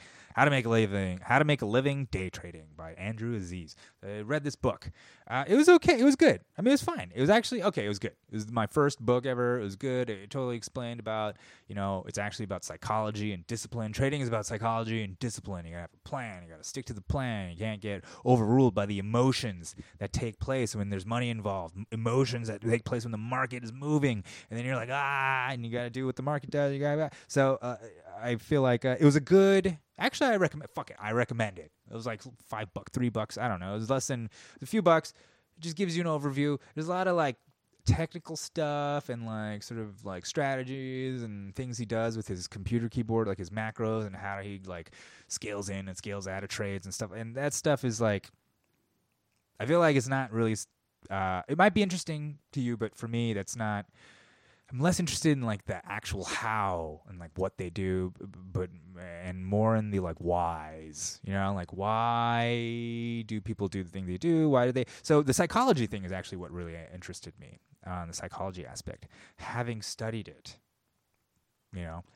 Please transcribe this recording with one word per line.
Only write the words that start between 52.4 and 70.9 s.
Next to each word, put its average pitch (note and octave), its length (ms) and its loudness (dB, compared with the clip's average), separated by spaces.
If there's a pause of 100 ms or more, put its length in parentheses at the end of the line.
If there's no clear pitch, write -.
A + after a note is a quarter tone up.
to C#3+ 80 -2
you, A#2+ 160 0
but G#2+ 180 -4
for - 140 -10
me, A#2 240 0
that's G2 240 -4
not G#2+ 300 -2 (840)
I'm B2+ 80 -4
less E3+ 180 4
interested E3 340 2
in, C#3 100 0
like, G#2+ 240 -2
the F#2 200 -6
actual G2+ 380 -4
how F#2+ 840 -2
and, F#2 100 -14
like, E2+ 180 -14
what F#2 220 -2
they F#2 100 -6
do, F#2 500 0
b-, - 60 -14
b-, F#2+ 140 -14 (140)
but, F#2 180 -2 (520)
and F#2 220 -6
more G#2+ 320 4
in G#2+ 140 0
the, G2 100 0
like, E2 180 -2
whys, D#2+ 1040 -2
you G2 100 -2
know? G2 200 0
Like, F2+ 180 -6
why A#2 1500 0
do G#2+ 140 -4
people G#2 280 -2
do F#2+ 140 -4
the F2 80 -12
thing F#2+ 160 -8
they F2+ 100 -4
do? D#3+ 320 4
Why B2 180 6
do B2+ 60 2
they? B2 140 0 (160)
So D3+ 200 6
the C3 120 4
psychology F3+ 520 4
thing G2+ 180 -6
is F2+ 80 -6
actually F#2 260 -8
what E2+ 120 -10
really E2+ 240 -8 (200)
interested F2+ 440 -14
me, - 200 -20 (280)
uh, F2+ 200 -6
the E2 80 -10
psychology F2+ 500 -8
aspect, - 420 -12 (300)
having A#2+ 460 -6
studied A2 460 -8
it, - 280 -20 (1160)